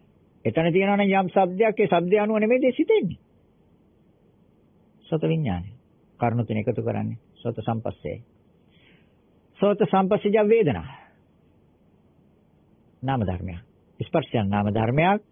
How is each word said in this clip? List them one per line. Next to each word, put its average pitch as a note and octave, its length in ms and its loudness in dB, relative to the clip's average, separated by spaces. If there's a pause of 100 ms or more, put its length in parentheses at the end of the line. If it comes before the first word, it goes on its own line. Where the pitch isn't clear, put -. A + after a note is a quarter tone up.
(460)
එතන D#3+ 240 0
තියෙනවා G3 280 2
නම් G3+ 140 2
යම් F#3+ 180 2
ශබ්දයක් F#3+ 480 0
ඒ G#3 100 2
ශබ්දය F3+ 300 2
අනුව G#3+ 200 0
නෙමෙයි A#3+ 280 2
ඒ B3+ 60 2
සිත D#4 200 0
එන්නේ. C4 280 0 (1900)
සෝත D#3+ 180 -4
විඥානය. B2+ 460 -2 (500)
කරුණු A#2 240 0
තුන A2 140 -4
එකතු A2+ 260 -4
කරන්නේ A2 360 -6 (140)
සෝත A#2 240 -10
සම්පස්සයයි. A2+ 640 -8 (1400)
සෝත G3+ 220 2
සම්පස්සජ G3 640 2
වේදනා. F3 440 2 (2250)
නාම C3 200 -2
ධර්මයක්. F2+ 380 -6 (400)
ස්පර්ශයන් B2 480 -2
නාම G2+ 200 0
ධර්මයක්. B2+ 540 2 (100)